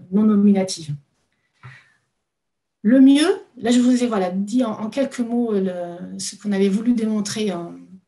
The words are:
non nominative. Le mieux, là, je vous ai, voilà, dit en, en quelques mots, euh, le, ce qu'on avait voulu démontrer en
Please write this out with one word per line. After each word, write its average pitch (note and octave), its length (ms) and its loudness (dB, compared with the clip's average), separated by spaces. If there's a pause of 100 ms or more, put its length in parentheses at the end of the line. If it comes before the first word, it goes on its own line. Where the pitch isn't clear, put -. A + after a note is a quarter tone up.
(100)
non G#3 120 0
nominative. G3 720 2 (1900)
Le B3+ 180 6
mieux, C#4 280 6 (300)
là, A3 120 -2
je B3 80 4
vous B3 240 2
ai, A#3+ 60 2
voilà, F#3 220 -2
dit G#3 340 -2
en, G#3+ 80 -4
en G#3+ 180 -8
quelques C4+ 300 -4
mots, A#3 320 -2
euh, F3+ 460 -4 (120)
le, F#3+ 80 -14
ce - 160 -12
qu'on G#3 160 -8
avait G3 180 2
voulu A3+ 260 0
démontrer G#3+ 580 -4
en E3+ 220 -10 (340)